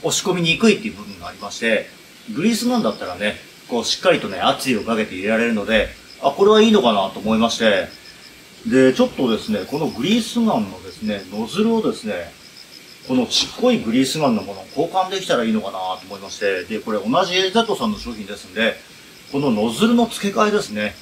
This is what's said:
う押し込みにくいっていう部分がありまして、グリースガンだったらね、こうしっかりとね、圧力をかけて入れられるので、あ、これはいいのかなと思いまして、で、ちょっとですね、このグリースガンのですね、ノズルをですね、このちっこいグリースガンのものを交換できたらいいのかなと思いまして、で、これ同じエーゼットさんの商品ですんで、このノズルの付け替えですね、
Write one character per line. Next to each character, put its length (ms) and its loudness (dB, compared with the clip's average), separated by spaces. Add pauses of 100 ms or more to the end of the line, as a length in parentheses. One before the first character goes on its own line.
う 40 0
押 40 -2
し 140 -4
込 80 0
み 80 -2
に 160 0
く 140 4
い 60 4
っ 40 -8
て 60 -6
い 20 -6
う 60 -12
部 80 -14
分 160 -16
が 80 -12
あ 40 -12
り 60 -16
ま 140 -10
し 80 -12
て、 400 -2 (320)
グ 120 -4
リ 80 4
ー 20 2
ス 160 -2
ガ 80 2
ン 60 2
だ 80 0
っ 80 -6
た 60 -10
ら 100 -8
ね、 220 -4 (300)
こ 120 -2
う 60 -4
し 120 -2
っ 40 -12
か 100 4
り 80 4
と 80 -6
ね、 120 -6
圧 300 0
力 140 0
を 20 -10
か 100 -2
け 100 0
て 100 -10
入 80 -8
れ 60 -2
ら 80 2
れ 100 2
る 80 0
の 100 -2
で、 240 0 (320)
あ、 80 4
こ 160 2
れ 60 8
は 100 8
い 80 8
い 20 6
の 120 6
か 100 4
な 160 0
と 80 -12
思 180 0
い 40 2
ま 100 4
し 80 -4
て、 300 2 (800)
で、 260 6
ち 80 2
ょ 40 4
っ 80 -2
と 180 0
で 100 0
す 80 -8
ね、 160 0
こ 140 -6
の 80 -2
グ 160 -6
リ 160 2
ー 20 -2
ス 140 -6
ガ 200 2
ン 140 -2
の 140 -14
で 80 -14
す 100 -16
ね、 300 -4
ノ 160 -6
ズ 160 0
ル 100 2
を 80 2
で 160 -2
す 60 -16
ね、 280 -6 (760)
こ 80 0
の 100 2
ち 260 -2
っ 80 -16
こ 120 4
い 80 4
グ 120 -4
リ 120 4
ー 20 0
ス 140 -4
ガ 100 2
ン 60 2
の 80 -2
も 100 -10
の 60 -14
を 80 -16 (100)
交 120 0
換 200 0
で 120 -4
き 40 -10
た 120 2
ら 60 0
い 60 0
い 40 2
の 80 0
か 100 -6
な 80 -8
と 260 -6
思 120 -14
い 20 -14
ま 100 -14
し 100 -14
て、 260 0
で、 140 -6
こ 120 -6
れ 80 0
同 60 -8 (200)
じ 100 -4
エ 120 2
ー 40 -4
ゼ 100 4
ッ 40 2
ト 100 -2
さ 120 -2
ん 40 0
の 60 -4
商 160 -10
品 140 -12
で 100 -10
す 80 -16
ん 80 -20
で、 220 0 (560)
こ 80 -2
の 100 0
ノ 220 2
ズ 160 2
ル 80 4
の 100 4
付 260 -4
け 60 -6
替 120 4
え 20 -2
で 100 2
す 80 -8
ね、 320 -4